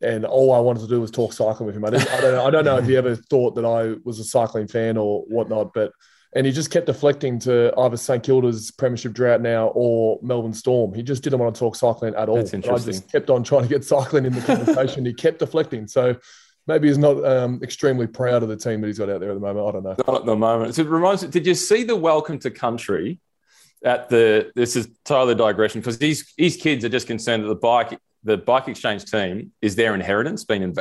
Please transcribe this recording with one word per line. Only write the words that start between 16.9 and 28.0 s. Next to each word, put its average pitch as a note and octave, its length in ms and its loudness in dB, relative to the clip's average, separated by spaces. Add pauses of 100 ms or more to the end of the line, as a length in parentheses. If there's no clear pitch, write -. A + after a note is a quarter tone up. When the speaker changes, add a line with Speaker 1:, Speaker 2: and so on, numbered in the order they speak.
Speaker 1:
not, D3 260 4
um, B2 380 0
extremely B2 440 -2
proud A#2+ 360 0
of A2 80 -4
the G#2+ 80 -6
team A2 240 -4
that G#2+ 60 -4
he's G2+ 100 -6
got G2+ 100 -4
out F#2+ 120 -4
there G2 100 -6
at G2 40 -4
the G2+ 60 -8
moment. G2+ 280 -4
I G2+ 40 -2
don't F#2+ 120 -8
know. F#2+ 120 -8 (100)
Speaker 2:
Not B2+ 140 0
at A2+ 60 -10
the A2 100 2
moment. A2+ 420 0
It D#3+ 80 2
reminds F3+ 360 2
me, D#3+ 80 -10
did E3 160 -2
you F3+ 80 4
see A3 280 0
the A#3 140 -2
welcome D#3 440 0
to B2+ 100 -6
country A#2 680 -4 (640)
at B2 280 0
the, A2 440 4
this A#2+ 220 0
is A#2 100 -2 (200)
totally C3 280 2
digression, G#2+ 460 2
'cause A#2 160 -6
these, D3 400 -4
these E3 200 2
kids C3+ 280 -2
are A#2+ 60 0
just A#2+ 160 -2
concerned A2+ 380 -2
that G#2 40 -4
the A2 60 0
bike, A#2 440 0 (260)